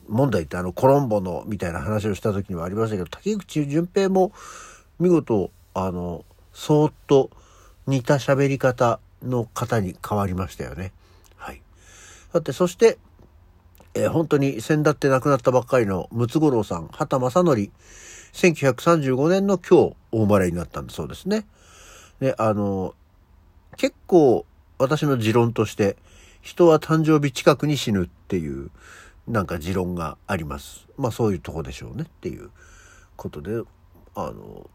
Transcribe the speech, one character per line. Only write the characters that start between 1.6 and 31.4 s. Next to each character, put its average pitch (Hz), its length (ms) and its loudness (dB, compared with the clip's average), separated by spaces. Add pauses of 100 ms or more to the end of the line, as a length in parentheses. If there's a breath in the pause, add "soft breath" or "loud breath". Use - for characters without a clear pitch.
い 82 40 -6
な 78 80 -6
話 104 260 -4
を 104 60 -2
し - 80 -8
た 110 100 0
時 95 180 -4
に 92 60 -6
も 82 80 -6
あ 92 60 -6
り 98 60 -6
ま 113 100 0
し 110 60 -6
た 104 60 -4
け 90 60 -6
ど、 - 60 -10
滝 - 280 -6
口 156 300 -4
順 165 240 -2
平 196 180 2
も 185 220 2 (680 loud breath)
見 175 100 4
事、 120 400 2 (240)
あ 95 160 -4
の、 90 340 -8 (300)
そ 151 320 2
ー 147 60 0
っ - 20 -20 (140)
と 135 240 4 (560 soft breath)
似 135 160 0
た 151 120 4
喋 139 320 2
り 135 120 -2
方 123 400 0 (240)
の 123 220 -2
方 120 340 -4
に 92 160 -4 (120)
変 107 100 -2
わ 98 100 0
り 90 80 -4
ま 90 140 -4
し - 60 -16
た - 100 -10
よ 64 100 -14
ね。 92 160 -10 (460 soft breath)
は - 160 -16
い。 - 100 -20 (680 loud breath)
さ 175 100 0
て、 151 100 -6
そ 180 160 0
し 175 80 -6
て、 - 240 4 (920)
え 110 140 0
ー、 - 20 0
本 160 180 0
当 151 100 2
に 139 240 -2
先 151 220 0
だ 151 80 4
っ 143 40 -4
て 143 140 0
亡 131 120 4
く 147 80 0
な 139 80 4
っ - 40 -6
た 131 100 2
ば 123 100 4
っ 120 40 -12
か 127 140 2
り 117 60 2
の 95 280 -4
ム 117 140 0
ツ 156 120 -2
ゴ 151 100 4
ロ 123 100 2
ウ 104 40 -2
さ 92 140 -6
ん、 80 120 -10
畑 147 320 -4
正 127 220 2
憲、 127 280 2 (600 loud breath)
千 175 220 2
九 139 120 -4
百 127 160 0
三 170 200 4
十 131 140 0
五 139 120 0
年 196 200 2
の 190 100 2
今 131 320 6
日 - 60 -10 (180)
お 110 120 2
生 - 20 -
ま 101 120 6
れ 92 100 2
に 85 60 -4
な 85 80 -6
っ 78 40 -10
た - 140 -10
ん 67 60 -14
だ - 60 -16
そ - 120 -8
う - 40 -10
で 80 60 -12
す - 120 -12
ね。 208 180 -2 (760 soft breath)
で、 135 160 0
あ 110 160 2
の、 98 420 -4 (800)
結 - 200 -4 (120)
構 139 380 4 (320)
私 139 260 0
の 143 140 0
持 113 160 0
論 117 180 4
と 117 140 0
し - 100 -10
て、 98 220 0 (440 soft breath)
人 - 260 2
は 156 120 6
誕 160 260 0
生 151 200 4
日 139 80 -2
近 156 240 4
く 147 100 -2
に 147 100 0
死 - 140 -4
ぬ 95 140 0
っ - 40 -12 (180)
て 98 100 -2
い 78 120 -4
う、 67 220 -10 (560 loud breath)
な 113 160 -2
ん - 20 -4
か 85 140 -6
持 82 140 -6
論 90 200 -2
が 85 320 -8
あ 104 100 -4
り 80 100 -6
ま 73 140 -10
す。 - 280 -20 (100)
ま 135 120 -4
あ - 20 -4
そ 117 160 0
う 101 60 0
い - 20 -2
う 85 40 -8
と - 120 -12